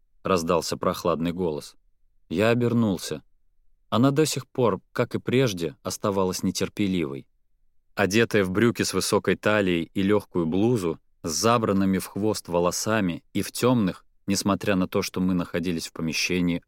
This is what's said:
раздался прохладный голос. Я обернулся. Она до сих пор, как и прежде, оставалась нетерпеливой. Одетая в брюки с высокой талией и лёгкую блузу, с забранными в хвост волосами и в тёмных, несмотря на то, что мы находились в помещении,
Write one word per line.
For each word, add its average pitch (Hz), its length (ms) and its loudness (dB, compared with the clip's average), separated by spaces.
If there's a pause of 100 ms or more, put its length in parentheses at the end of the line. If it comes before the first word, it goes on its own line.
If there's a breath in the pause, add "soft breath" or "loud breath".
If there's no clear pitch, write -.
(220)
раздался 85 540 0
прохладный 85 560 -2
голос. 80 440 -6 (520)
Я 101 220 2
обернулся. 117 720 0 (640)
Она 120 220 2
до 147 160 2
сих - 200 -6
пор, 104 340 0 (120)
как - 220 -2
и 110 40 -2
прежде, 95 640 0
оставалась 95 600 -2
нетерпеливой. 90 840 -2 (680)
Одетая 104 500 2
в 92 60 0
брюки 107 320 2
с 92 120 -2
высокой 92 420 2
талией 92 580 2
и 98 80 0
лёгкую 98 440 0
блузу, 92 540 0 (220)
с 85 80 -6
забранными 98 680 2
в - 80 -4
хвост 101 420 -4
волосами 87 760 0 (100)
и 101 100 -2
в - 80 -10
тёмных, 113 540 0 (220)
несмотря 98 500 0
на 92 120 2
то, 101 140 -2
что - 180 -6
мы 92 140 2
находились 85 540 -2
в - 40 -18
помещении, 85 760 -2